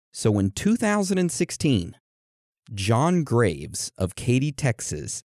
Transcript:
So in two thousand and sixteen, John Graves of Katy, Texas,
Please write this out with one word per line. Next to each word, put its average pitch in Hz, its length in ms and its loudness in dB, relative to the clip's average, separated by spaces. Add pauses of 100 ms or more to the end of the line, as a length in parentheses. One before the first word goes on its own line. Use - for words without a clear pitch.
(120)
So 104 280 2
in 98 120 2
two 214 240 0
thousand 208 440 0
and 175 120 2
sixteen, 127 640 0 (800)
John 123 500 2
Graves 104 720 0
of 92 180 -2
Katy, 131 360 0
Texas, - 720 -4